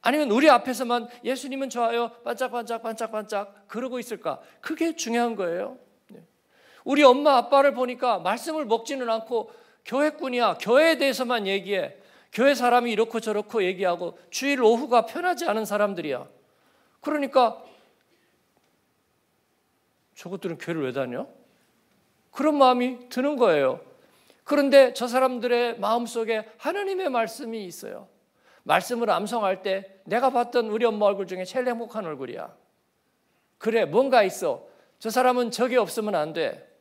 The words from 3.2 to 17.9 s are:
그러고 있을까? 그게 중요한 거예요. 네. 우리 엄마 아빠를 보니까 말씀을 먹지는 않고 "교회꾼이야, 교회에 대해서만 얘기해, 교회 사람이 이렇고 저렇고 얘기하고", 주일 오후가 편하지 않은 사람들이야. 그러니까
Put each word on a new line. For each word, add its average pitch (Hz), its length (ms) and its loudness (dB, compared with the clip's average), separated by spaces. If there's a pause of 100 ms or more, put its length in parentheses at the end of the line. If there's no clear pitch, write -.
그러고 247 300 -8
있을까? 180 420 -8 (200)
그게 320 360 -4
중요한 233 400 -2
거예요. 190 420 -4 (300)
네. - 140 -20 (640)
우리 285 180 2
엄마 277 340 8
아빠를 277 380 4
보니까 247 440 -2
말씀을 277 460 -4
먹지는 233 440 -4
않고 226 420 -4 (340)
"교회꾼이야, 254 760 -2
교회에 294 380 4
대해서만 247 480 0
얘기해, 190 500 -4 (360)
교회 269 220 4
사람이 240 360 2
이렇고 226 300 -2
저렇고 208 440 -4
얘기하고", 180 540 -4 (120)
주일 269 320 -2
오후가 226 440 4
편하지 349 400 -4
않은 220 180 -2
사람들이야. 175 600 -4 (760)
그러니까 277 600 0 (2500)